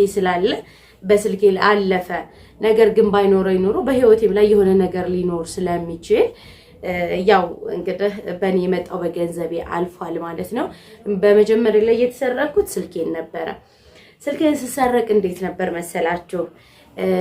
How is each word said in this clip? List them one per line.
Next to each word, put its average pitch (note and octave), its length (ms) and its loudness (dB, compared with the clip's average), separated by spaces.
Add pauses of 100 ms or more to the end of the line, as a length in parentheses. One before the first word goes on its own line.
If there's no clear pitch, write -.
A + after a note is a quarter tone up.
ስላለ F#3 420 0 (540)
በስልኬ G3+ 400 2 (220)
አለፈ። F#3+ 440 2 (520)
ነገር G#3+ 280 4
ግን G#3+ 200 4
ባይኖረኝ F#3+ 500 2
ኖሮ G3+ 220 0
በህይወቴም A3+ 520 4
ላይ G#3 140 4
የሆነ G3+ 300 4
ነገር F3+ 320 0
ሊኖር F3+ 380 -4
ስለሚችል፣ F3 800 -2 (580)
እ፣ F#3 80 -6 (320)
ያው F#3+ 200 6 (280)
እንግዲህ F#3 420 -4 (200)
በእኔ F#3 280 -2
የመጣው F3+ 380 -4
በገንዘቤ E3+ 540 -6 (140)
አልፏል E3+ 520 -6
ማለት E3+ 320 -10
ነው። C#4+ 160 -4 (480)
በመጀመሪያ G#3 680 4
ላይ A3+ 140 2
የተሰረኩት B3+ 720 -2
ስልኬን E3 440 -6
ነበረ። E3 340 -10 (760)
ስልኬን D4 340 0
ስሰረቅ A#3+ 540 -2
እንዴት F#3+ 320 0
ነበር F3+ 300 -4
መሰላችሁ? E3+ 720 -6 (560)
እ፣ F#3 80 -6 (160)